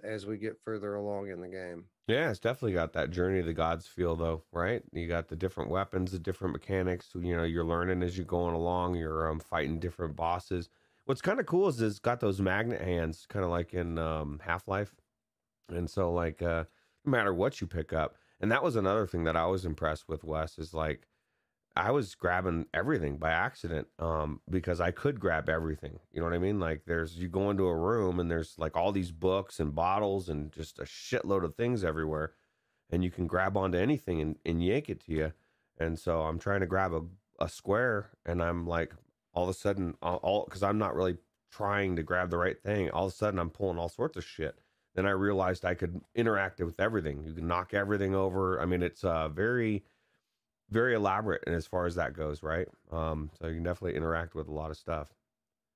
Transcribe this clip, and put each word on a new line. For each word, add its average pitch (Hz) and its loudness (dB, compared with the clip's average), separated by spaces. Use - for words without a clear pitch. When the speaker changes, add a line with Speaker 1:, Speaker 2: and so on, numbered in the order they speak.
Speaker 1:
as 104 -6
we 107 -4
get 104 -6
further 104 -6
along 101 -4
in 87 -8
the 90 -10
game. 90 -10
Speaker 2:
Yeah, 139 2
it's 104 -4
definitely 117 0
got 82 2
that 78 0
Journey 90 2
of 85 0
the 82 -2
Gods 82 0
feel, 85 0
though, 82 -2
right? 92 0
You 82 -4
got 85 -2
the 80 -8
different 87 -4
weapons, 92 0
the 92 -4
different 90 -2
mechanics. 92 -2
You 87 0
know, 85 2
you're 82 2
learning 87 2
as 90 -2
you're 90 -2
going 87 0
along. 90 0
You're, 80 0
um, 78 -2
fighting 80 -2
different 82 -6
bosses. 87 -2
What's 131 -2
kinda 214 0
cool 185 4
is 131 0
it's 107 0
got 120 0
those 98 0
magnet 101 0
hands, 85 -2
kinda 98 -2
like 87 0
in, 85 -2
um, 78 -2
Half-Life. 95 -2
And 85 -4
so, 90 0
like, 85 0
uh, 82 0
no 143 2
matter 104 4
what 101 0
you 95 -4
pick 82 -4
up, 78 0
and 104 2
that 131 4
was 147 2
another 101 2
thing 85 -2
that 80 2
I 82 2
was 92 0
impressed 78 -2
with, 78 -6
Wes, 78 -4
is, 80 -10
like, 78 -4
I 101 2
was 131 0
grabbing 87 2
everything 87 0
by 80 0
accident, 85 -2
um, 78 -2
because 87 0
I 87 2
could 127 -2
grab 80 0
everything. 80 -2
You - -6
know 85 0
what 85 0
I - 2
mean? 98 0
Like, 80 -2
there's, 82 -2
you 90 -4
go 95 2
into 98 2
a 87 4
room 90 2
and 85 0
there's, 82 -2
like, 80 -2
all 90 2
these 90 -2
books 92 0
and 76 -2
bottles 95 2
and 76 -4
just - -12
a - -8
shitload - 0
of 78 -4
things 117 0
everywhere, 78 -2
and 87 2
you 90 0
can 87 -4
grab 92 0
onto 95 2
anything 95 0
and, 76 -2
and 82 2
yank 117 2
it 90 -8
to 82 -6
you. 78 0
And 82 -2
so 82 0
I'm 80 -2
trying 101 0
to 95 2
grab 92 2
a, 80 -2
a 85 0
square, 104 0
and 85 0
I'm 85 -2
like, 85 0
all 87 2
of 90 0
a 95 0
sudden, 95 -2
all, 87 0
all, 101 2
'cause 95 -8
I'm 101 4
not 104 0
really 90 2
trying 101 2
to 82 0
grab 90 0
the 87 0
right 90 0
thing. 101 0
All 90 2
of 92 -2
a - -20
sudden, 104 0
I'm 85 0
pulling 87 -2
all 85 -2
sorts 127 -4
of 90 -8
shit. - -6
Then 92 2
I 101 4
realized 95 2
I 92 2
could 90 -4
interact 107 2
with 85 -2
everything. 82 0
You 80 -8
can 82 -4
knock 90 0
everything 101 2
over. 95 2
I 78 0
mean, 90 2
it's, 87 -2
uh, 80 2
very, 107 0
very 117 4
elaborate 101 2
in 85 0
as 82 0
far 90 0
as 85 0
that 76 0
goes, 76 -4
right? 80 -2
Um, 80 -2
so 82 -6
you 80 -4
can 82 -4
definitely 87 -2
interact 82 -2
with 78 -6
a 76 -10
lot 78 -6
of 78 -10
stuff. 78 -6